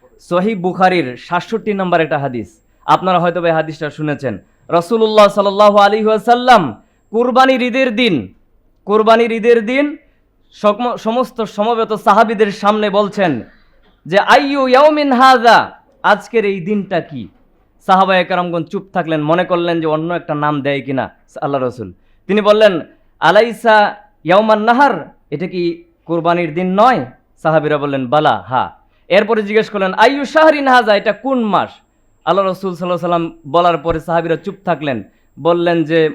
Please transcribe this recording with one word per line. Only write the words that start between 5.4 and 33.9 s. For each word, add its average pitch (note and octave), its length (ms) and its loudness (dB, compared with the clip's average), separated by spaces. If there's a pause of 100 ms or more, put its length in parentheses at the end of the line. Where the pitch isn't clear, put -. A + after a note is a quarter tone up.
আলাইহি G#3 280 2
ওয়াসাল্লাম A3 760 2 (300)
কুরবানির B3+ 500 2
ঈদের B3 340 -2
দিন, E3+ 380 -2 (520)
কুরবানির A3 460 2
ঈদের A3+ 340 2
দিন C#4+ 320 -2 (540)
সম-, A3 460 -2
সমস্ত A#3 440 -4
সমবেত A3 520 -4
সাহাবীদের G#3 580 0
সামনে G#3 380 -2
বলছেন F#3+ 520 -2 (640)
যে, F3+ 140 0
"আইয়ু C#4 480 2
ইয়াউমিন C#4+ 440 4
হাযা", A#3 600 4 (320)
আজকের G#3 420 0
এই G3 160 -4
দিনটা F#3+ 380 -4
কি? B2 280 -10 (540)
সাহাবায়ে F#3 420 2
কেরামগণ F3 400 -4
চুপ F#3+ 200 -10 (100)
থাকলেন, D#3+ 280 -2
মনে E3 220 0
করলেন F3 380 -2
যে D#3+ 60 -2
অন্য D#3 260 -4
একটা D#3+ 200 -6
নাম D3 280 -2
দেয় C#3 200 -4
কিনা B2 280 -6 (320)
আল্লাহ C#3 220 -4
রসুল। A2+ 300 -8 (340)
তিনি G#3 140 0
বললেন, G#3 380 4 (400)
"আলাইসা G#3+ 760 2 (280)
ইয়াউমান G#3+ 380 2
নাহার, A#3 500 0 (200)
এটা D3+ 160 -6
কি E3+ 360 -6 (220)
কুরবানির E3+ 480 -2
দিন F#3 260 -2
নয়?" G#3+ 260 2 (320)
সাহাবীরা D3+ 400 0
বললেন, C#3 300 -4
"বালা, C3 400 0
হা।" A#2+ 240 -4 (360)
এরপরে G#3+ 360 0
জিজ্ঞেস G#3 260 -2
করলেন, F#3+ 240 -4
"আইয়ু C4 320 2
শাহরিন D#4 420 2
হাযা, A#3+ 280 4
এটা G3+ 160 -2
কোন B3 320 -4
মাস?" E3 260 -2 (560)
আল্লাহ F#3+ 200 0
রসুল F#3 300 -6
সাল্লাল্লাহু F3 300 -6
আলাইহি E3+ 200 -2
ওয়াসাল্লাম D3+ 260 -14
বলার E3+ 260 2
পরে D#3+ 220 -4